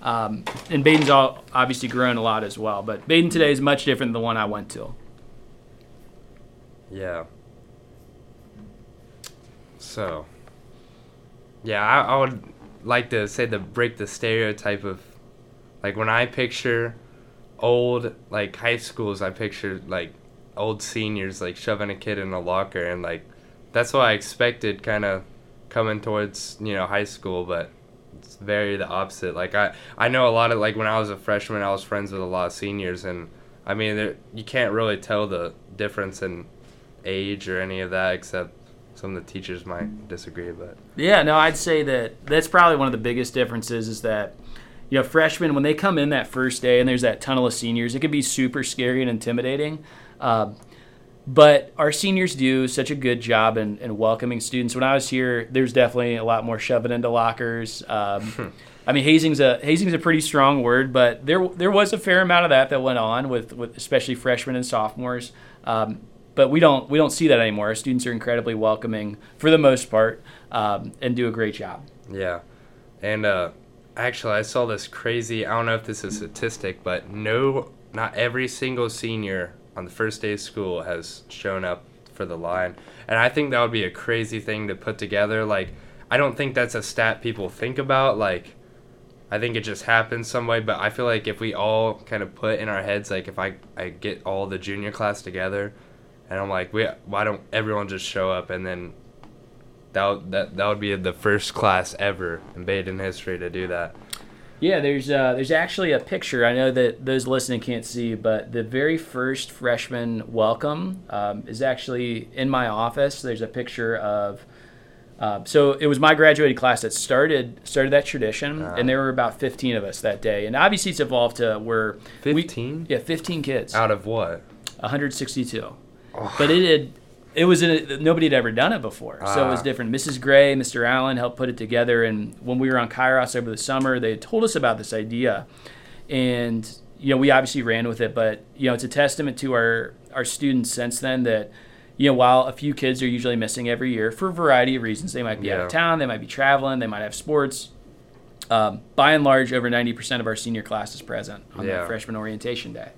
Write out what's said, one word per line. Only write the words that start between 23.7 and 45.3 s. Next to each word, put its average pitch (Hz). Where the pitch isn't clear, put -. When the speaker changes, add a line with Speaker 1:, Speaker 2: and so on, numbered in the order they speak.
Speaker 2:
that's 120
what 135
I 117
expected 107
kinda 101
coming 107
towards, 104
you 107
know, 95
high 101
school, 90
but 85
it's -
very 101
the 92
opposite. 92
Like, 90
I, 104
I 113
know 127
a 117
lot 113
of, 113
like, 107
when 110
I 110
was 104
a 98
freshman, 104
I 98
was 98
friends 101
with 95
a 92
lot 90
of 87
seniors, 98
and, 87
I 98
mean, 107
there, 107
you 110
can't 120
really 110
tell 104
the 87
difference 98
in 87
age 95
or 92
any 95
of 92
that, 92
except 90
some 95
of 87
the -
teachers 90
might 90
disagree, 87
but 87
Speaker 1:
Yeah, 175
no, 151
I'd 156
say 156
that 127
that's 160
probably 170
one 135
of 127
the 123
biggest 120
differences 117
is 110
that, 107
you 135
know, 131
freshmen, 160